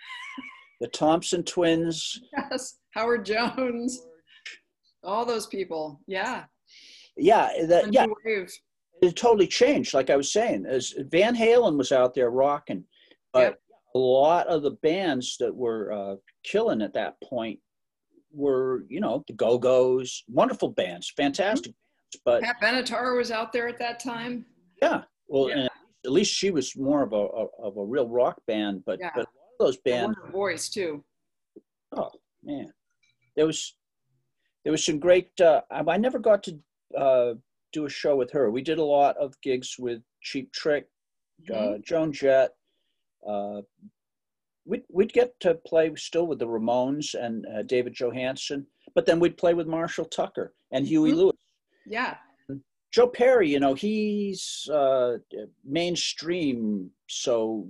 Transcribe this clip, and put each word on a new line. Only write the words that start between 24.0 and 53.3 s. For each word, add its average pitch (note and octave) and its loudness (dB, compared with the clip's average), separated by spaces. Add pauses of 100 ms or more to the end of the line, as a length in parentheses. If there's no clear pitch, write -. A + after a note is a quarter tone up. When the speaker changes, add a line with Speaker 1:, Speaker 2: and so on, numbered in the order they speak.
Speaker 2:
time. A#3+ -8 (360)
Speaker 1:
Yeah, D#4+ 2 (260)
well, C3+ 2
Speaker 2:
Yeah. D3 -2
Speaker 1:
and B2+ -2 (360)
at B2+ -4
least F#3+ 2
she F#3+ 0
was C#3+ -4
more C#3 0
of G#2+ -2
a, G#2+ -2
a, G#2 -2 (160)
of G2+ -8
a G2+ -6
real A#2+ -2
rock B2 0
band, G#2 -4
but, F#2 -4
Speaker 2:
Yeah. F3+ -8
Speaker 1:
but B2+ -2
a - -20
lot - -20
of G3+ 6
those C#3 0
Speaker 2:
And - -20
Speaker 1:
bands A#2+ 0
Speaker 2:
Wonder - -18
Boys F#3 -4
too. D#3+ -6 (920)
Speaker 1:
Oh - -4 (320)
man, - -10 (640)
there D3+ 4
was, - -6 (880)
there D3 -2
was D#3 0
some D#3 0
great. F3+ 4 (100)
Uh, E3 6
I, C#3 -6
I E3+ 2
never B3 0
got G#3+ 4
to, D#3+ -12 (380)
uh, B2+ 2 (380)
do D#3 -4
a C3+ -8
show D3 0
with B2 0
her. C3 2
We C3 -2
did D#3+ -2
a D#3+ 0
lot C#3+ 4
of C3+ -4
gigs B2+ -4
with A#2+ -6 (220)
Cheap C3 -8
Trick, D3 -2 (640)
uh, A2 -6
Speaker 2:
Mm-hmm. G#2 -2
Speaker 1:
Joan D#3+ -2
Jett. C3+ 2 (760)
Uh, G#2 -6 (1040)
we'd, F#3+ -6
we'd A3+ 2
get B3 2
to E3+ 2 (120)
play D#3+ 2
still E3+ -2
with C#3 -4
the A#2 -4
Ramones B2 -2
and, A2+ -6
uh, G#2+ -8
David B2 -2
Johansen, C3 -6 (300)
but E3+ 2
then E3 4
we'd E3+ 2
play E3+ 2
with E3+ -2
Marshall E3 -6
Tucker D#3+ -8 (160)
and C3+ -2
Huey D#3 4
Speaker 2:
Mm-hmm. D#3+ 2
Speaker 1:
Lewis. F#3+ 4 (500)
Speaker 2:
Yeah. A3 -6 (760)
Speaker 1:
Joe A#3+ 6
Perry, A#3+ 4